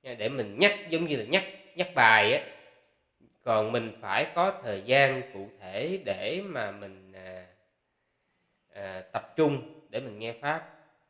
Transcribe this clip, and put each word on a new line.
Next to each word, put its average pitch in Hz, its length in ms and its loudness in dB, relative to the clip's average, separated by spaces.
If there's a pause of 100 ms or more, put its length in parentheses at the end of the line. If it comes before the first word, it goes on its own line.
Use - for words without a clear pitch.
Nha, - 120 -10
để 110 140 -2
mình 113 300 -4
nhắc, 202 180 4 (140)
giống 165 160 0
như 147 100 0
là 110 80 -4
nhắc, 156 200 2 (300)
nhắc 175 200 -4
bài 113 380 8
á. 147 120 0 (960)
Còn 110 300 2
mình 113 280 -2
phải 113 340 0
có 185 280 0
thời 101 220 -6
gian 131 380 4 (120)
cụ 98 140 -10 (120)
thể 117 440 -6
để 101 400 -4
mà 127 260 -6
mình, 95 420 -18
à, 92 340 -16 (1300)
à, 95 280 -10 (100)
tập - 240 -8
trung 143 440 0 (100)
để 113 100 -4
mình 110 180 -14
nghe 113 140 -8
pháp. 151 440 -6 (340)